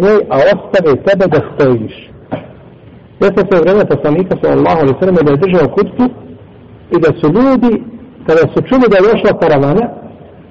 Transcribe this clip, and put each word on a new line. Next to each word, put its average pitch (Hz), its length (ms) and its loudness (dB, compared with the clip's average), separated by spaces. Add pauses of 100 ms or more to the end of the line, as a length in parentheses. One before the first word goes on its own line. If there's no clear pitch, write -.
njoj, 202 300 2
a 143 60 -2
ostave 165 600 0
tebe 185 300 0
da 151 140 0 (140)
stojiš. 123 560 -2 (1120)
Jeste 196 200 0
se 185 200 2
u - 20 2
vreme 190 220 2
Poslanika, 165 580 -2
sallallahu 147 380 0
alejhi 135 140 0
ve - 60 -8
sellem, 185 240 2
da 147 60 2
je 143 60 2
držao 175 320 2
hutbu - 360 -2 (840)
i 170 100 0
da 156 100 2 (100)
su 156 120 0
ljudi, 240 500 2 (440)
kada 160 260 2
su 165 100 -2
čuli 254 280 2
da 196 60 2
je 185 60 4 (100)
došla 220 260 0
karavana, 151 640 -2 (480)